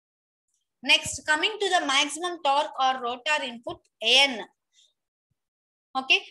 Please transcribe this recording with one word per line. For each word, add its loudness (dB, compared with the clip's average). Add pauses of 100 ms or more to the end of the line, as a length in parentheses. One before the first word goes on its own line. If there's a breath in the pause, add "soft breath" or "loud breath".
(840)
Next, 0
coming 0
to 0
the 2
maximum -2
torque 0
or 0
rotor -4
input -12 (200)
N. 4 (1600 soft breath)
Okay, 0